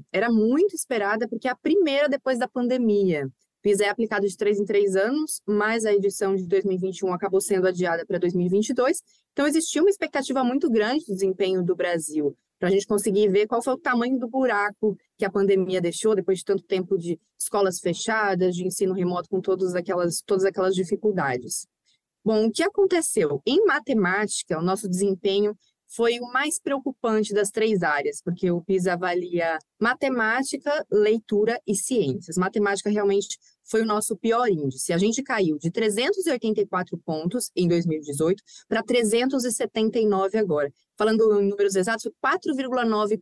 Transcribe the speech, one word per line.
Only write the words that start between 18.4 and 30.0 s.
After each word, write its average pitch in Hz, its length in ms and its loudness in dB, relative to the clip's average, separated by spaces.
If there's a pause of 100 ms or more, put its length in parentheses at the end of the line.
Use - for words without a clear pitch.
de 180 100 -4
ensino 185 280 -2
remoto 175 340 -2
com 190 120 -2
todas 185 360 -2
aquelas, 175 500 -2
todas 190 180 2
aquelas 190 300 0
dificuldades. 180 960 -2 (560)
Bom, 220 220 2
o 226 40 2
que 311 140 -2
aconteceu? 359 840 0
Em 339 180 4
matemática, 214 920 0
o 160 40 -4
nosso 196 260 -2
desempenho 196 680 0 (380)
foi 233 280 0
o 240 120 -14
mais 285 280 -2
preocupante 240 760 -2
das 202 160 2
três 220 320 0
áreas, 147 400 -2
porque 180 260 -4
o 175 140 0
pisa 185 300 0
avalia 175 680 -2 (220)
matemática, 262 1080 -2